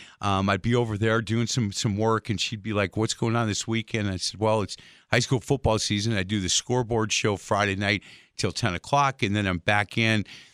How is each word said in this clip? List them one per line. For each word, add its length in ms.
Um, 260
I'd 140
be 120
over 220
there 240
doing 260
some, 260
some 260
work, 320
and 100
she'd 220
be 100
like, 240
"What's 180
going 220
on 120
this 200
weekend?" 400
I 80
said, 240
"Well, 220
it's 140
high 80
school 220
football 380
season. 380
I 60
do 180
the 80
scoreboard 640
show 240
Friday 400
night 260
till 160
ten 220
o'clock, 480
and 120
then 120
I'm 120
back 400
in 260